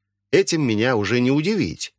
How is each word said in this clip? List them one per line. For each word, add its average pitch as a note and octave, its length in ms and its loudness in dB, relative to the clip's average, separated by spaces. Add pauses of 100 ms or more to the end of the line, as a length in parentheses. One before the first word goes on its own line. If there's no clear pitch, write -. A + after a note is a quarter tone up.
(300)
Этим E3+ 320 2
меня A#2+ 340 0
уже G#2+ 220 0
не B2 140 2
удивить. D3+ 680 -2